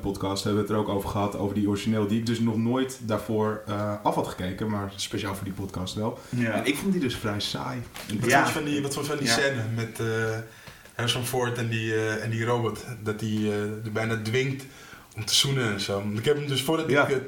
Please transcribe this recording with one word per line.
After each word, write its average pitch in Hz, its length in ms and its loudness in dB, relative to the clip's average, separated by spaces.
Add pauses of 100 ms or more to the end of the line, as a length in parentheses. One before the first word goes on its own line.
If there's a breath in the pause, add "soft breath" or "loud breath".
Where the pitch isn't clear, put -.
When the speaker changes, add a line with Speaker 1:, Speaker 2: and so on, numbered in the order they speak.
Speaker 1:
podcast 98 440 -2
hebben 104 180 2
we 95 60 -2
het 107 100 2
er 107 80 2
ook 101 100 0
over 98 120 -2
gehad, 101 300 0
over 98 160 0
die 101 140 4
origineel, 104 380 2
die 110 120 2
ik 113 80 0
dus 113 140 2
nog 113 160 4
nooit 127 460 2
daarvoor, 107 640 0
eh, 104 260 -2 (100)
af - 120 2
had - 140 0
gekeken, 98 420 -4
maar 98 260 -2
speciaal 98 380 -4
voor 95 100 -6
die 95 80 -6
podcast 95 420 -6
wel. 107 240 -2 (100)
Speaker 2:
Ja. 120 240 0
Speaker 1:
En 101 140 0
ik 143 100 2
vond 196 160 0
die 175 80 2
dus 127 160 0
vrij 104 240 -2
saai. 131 420 -4 (260)
En 113 60 -2
Speaker 2:
Ja. 107 60 -2
Speaker 3:
Wat 120 120 2
vond 139 140 8
je - 60 2
van 160 120 0
die, 143 180 0
wat 135 120 -2
vond 143 120 -4
je 151 60 -2
van 139 80 -2
die 117 100 2
Speaker 2:
Ja. 117 80 6
Speaker 3:
scène 139 240 2 (120)
met, 113 260 -4
eh, 117 60 0 (880 loud breath)
Harrison 120 300 0
Ford 120 340 0
en 117 100 -2
die, 110 260 0
eh, 110 300 0
en 113 60 -2
die 113 140 0
robot? 113 400 0 (180)
Dat 107 160 -2
die, 107 340 0
eh, 104 100 0
er 107 300 -4
bijna 110 300 0
dwingt 131 420 0 (520 loud breath)
om 110 80 -6
te - 100 0
zoenen 131 380 4
en 98 80 -2
zo. 101 140 -2
Want 104 240 -2
ik 113 60 -4
heb 147 120 6
hem 143 100 -2
dus 135 160 0
voordat 156 280 2
Speaker 1:
Ja. 139 160 6
Speaker 3:
ik, - 40 -2
eh, 135 60 2 (120)